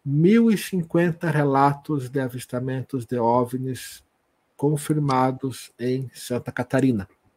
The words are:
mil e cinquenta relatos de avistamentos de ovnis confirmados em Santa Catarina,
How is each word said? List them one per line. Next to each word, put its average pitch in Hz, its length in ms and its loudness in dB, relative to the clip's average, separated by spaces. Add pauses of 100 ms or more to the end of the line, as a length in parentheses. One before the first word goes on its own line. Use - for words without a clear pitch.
mil 185 460 4
e 196 60 2
cinquenta 170 720 -2
relatos 143 800 2
de 135 100 -4
avistamentos 127 840 -6
de 123 120 -4
ovnis 123 840 -2 (540)
confirmados 139 1200 0
em 127 360 -4
Santa - 380 -6
Catarina, 127 560 0 (300)